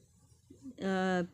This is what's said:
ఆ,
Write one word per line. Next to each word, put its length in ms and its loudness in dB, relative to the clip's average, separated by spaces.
ఆ, 500 2